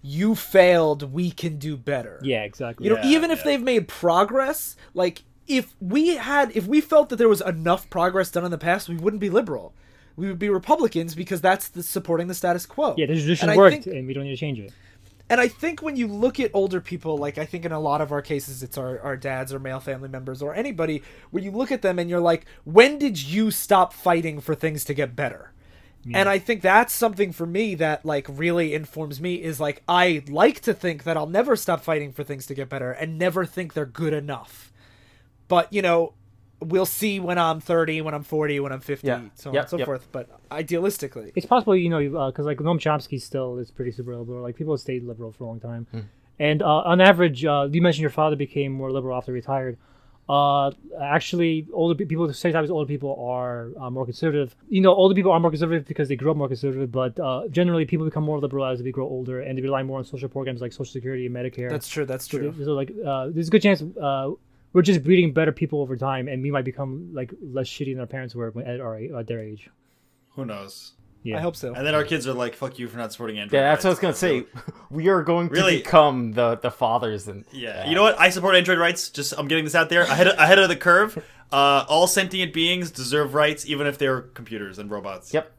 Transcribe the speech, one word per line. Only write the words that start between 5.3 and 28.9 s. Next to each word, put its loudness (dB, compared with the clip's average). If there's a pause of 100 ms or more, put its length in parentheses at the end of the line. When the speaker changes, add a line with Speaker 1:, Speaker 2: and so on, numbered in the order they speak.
Speaker 1:
if 0
we 2
had, 0
if 0
we 4
felt 4
that -4
there 6
was 4
enough 0
progress 2
done -2
in -2
the -4
past, 0
we -4
wouldn't 0
be 0
liberal. 0 (420)
We -6
would -6
be -2
Republicans 2
because -6
that's 2
the, -12
supporting -2
the -6
status 0
quo. -2
Speaker 2:
Yeah, 0
the 0
tradition 2
Speaker 1:
And 6
I 10
Speaker 2:
worked, 10
Speaker 1:
think -8
Speaker 2:
and -8
we -8
don't -6
need -8
to -6
change -6
it. -14 (580)
Speaker 1:
And 10
I 6
think -6
when -6
you -2
look 0
at 0
older 2
people, -6
like, -4
I -4
think -10
in -4
a -4
lot 2
of -2
our -2
cases, -6
it's -12
our, -6
our -6
dads -6
or -8
male -8
family -10
members -10
or -6
anybody, -4 (300)
where -2
you -8
look -2
at -2
them 0
and -4
you're 0
like, 2 (200)
"When 6
did -2
you 0
stop 2
fighting 0
for -4
things -4
to -6
get -4
better?" -8 (540)
Speaker 2:
Yeah. -2
Speaker 1:
And 4
I 2
think -2
that's 6
something 0
for -6
me -2
that, -2
like, -2
really 0
informs -8